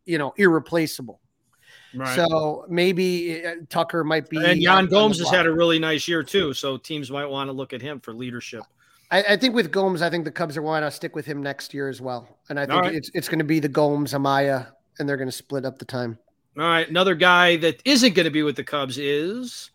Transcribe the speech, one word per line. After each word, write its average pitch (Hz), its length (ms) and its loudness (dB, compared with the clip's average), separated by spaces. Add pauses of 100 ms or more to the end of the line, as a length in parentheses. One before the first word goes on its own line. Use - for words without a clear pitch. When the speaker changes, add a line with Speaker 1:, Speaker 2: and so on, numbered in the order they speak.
Speaker 1:
you 165 120 -4
know, 143 200 -4
irreplaceable. 160 840 0 (720)
Speaker 2:
Right. 127 200 -6
Speaker 1:
So 160 540 0
maybe, 175 800 0
uh, 170 80 -8 (160)
Tucker 165 340 -2
might 156 260 0
be 156 140 -2
Speaker 2:
And 175 180 4
Yan 175 100 6
Speaker 1:
on, 190 80 8
on 190 60 4
the 165 60 0
Speaker 2:
Gomes 202 280 4
has 170 100 0
had 180 140 6
Speaker 1:
block. 165 100 2
Speaker 2:
a - 0 -
really 165 260 4
nice 160 300 -2
year 165 140 0
too, 160 300 0
so 135 220 -6
teams 147 340 -10
might 143 160 -6
wanna 139 280 -6
look 131 180 -10
at 123 100 -10
him 143 200 -12
for 113 120 -14
leadership. 120 500 -12 (480)
Speaker 1:
I, 190 120 4
I 208 140 2
think 233 180 0
with 180 160 0
Gomes, 185 300 0
I 170 80 0
think 165 160 -4
the 156 60 -8
Cubs 160 260 -6
are 160 40 -6
wanna 151 300 -2
stick - 240 -10
with 151 100 -8
him 143 160 -8
next 139 320 -8
year 139 140 -6
as 127 140 -10
well. 123 260 -10 (220)
And 143 100 -6
I 143 40 -2
Speaker 2:
All 135 40 -4
Speaker 1:
think 160 140 2
Speaker 2:
right. 180 140 0
Speaker 1:
it's, 147 180 -8
it's - 160 -4
gonna 156 160 -2
be 156 160 0
the 143 80 0
Gomes, 147 420 0
Amaya, 139 560 0 (320)
and 147 80 -4
they're 139 80 -2
gonna 131 160 -4
split 135 320 -8
up 127 160 -8
the 123 60 -14
time. 120 340 -6 (380)
Speaker 2:
All 147 60 -4
right, 165 240 2
another 180 280 2
guy 175 420 6
that 160 280 0
isn't 254 280 6
gonna 160 180 2
be 151 120 0
with 143 140 -2
the 143 60 -8
Cubs 135 340 -6
is 165 760 -6